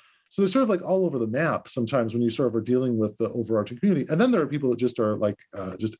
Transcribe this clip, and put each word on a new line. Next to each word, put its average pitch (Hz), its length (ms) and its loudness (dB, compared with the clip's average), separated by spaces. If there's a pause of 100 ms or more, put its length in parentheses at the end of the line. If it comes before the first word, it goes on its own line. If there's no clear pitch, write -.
(300)
So - 120 -2
they're 196 80 4
sort 269 140 4
of, 226 60 0
like, 190 140 0
all 185 220 2
over 139 120 0
the 117 100 0
map 123 420 -2
sometimes 117 440 0
when 120 80 0
you 117 80 4
sort 123 200 0
of 113 60 -6
are 113 60 0
dealing 123 360 0
with 107 180 0
the 113 140 -2
overarching 113 500 -2
community. 175 300 2
And 160 100 0
then 247 100 6
there 214 120 2
are 143 60 0
people 143 220 -2
that 123 100 0
just 123 200 -2
are, 107 160 2
like, 104 220 -2 (200)
uh, 92 200 -10
just 107 220 -4